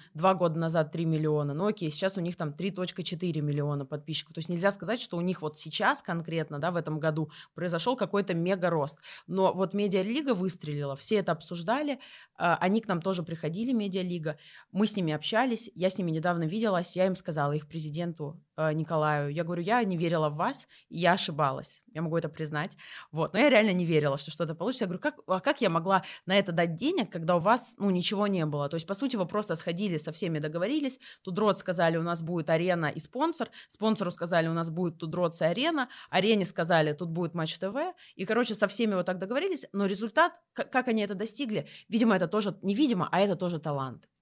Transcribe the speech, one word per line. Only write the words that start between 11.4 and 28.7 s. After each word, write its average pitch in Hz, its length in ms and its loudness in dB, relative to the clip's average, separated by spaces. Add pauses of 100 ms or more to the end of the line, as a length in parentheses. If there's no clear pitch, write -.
а, 170 240 2
они 202 200 2
к - 60 -10
нам 170 140 -2
тоже 185 220 -2
приходили, 165 480 -6
медиалига, 180 640 -2 (340)
мы 202 140 4
с 208 100 2
ними 170 180 2
общались, 220 600 0
я 180 160 0
с 190 80 -2
ними 175 140 0
недавно 170 320 0
виделась, 185 520 0
я 185 120 4
им 185 80 0
сказала, 151 380 0
их 151 140 -2
президенту, 156 760 -6 (140)
э, 156 160 0
Николаю, 151 580 0
я 165 140 -2
говорю: 175 160 -4
"Я 220 240 2
не 185 100 0
верила 165 340 0
в 147 60 -4
вас, 190 320 -2 (220)
и - 80 -10
я 170 160 4
ошибалась, 147 680 -2 (120)
я 156 80 -6
могу 165 160 0
это 160 100 0
признать". 156 500 -6 (340)
Вот. 151 220 -2
Но 196 60 2
я 285 100 8
реально 220 240 6
не 180 120 2
верила, 147 320 4
что 151 140 -10
что-то 165 240 -4
получится. 240 280 -2
Я 190 40 0
говорю: 175 140 -6
"Как, 294 140 -2 (120)
а 185 120 2
как 294 220 0
я 208 80 4
могла 175 340 2 (220)
на 190 120 4
это 196 140 4
дать 170 240 2
денег, 269 340 0
когда 170 280 0
у - 20 2
вас, 220 380 2
ну, 202 120 0
ничего 196 380 2
не 185 180 0
было?" 147 240 -2
То 165 60 -6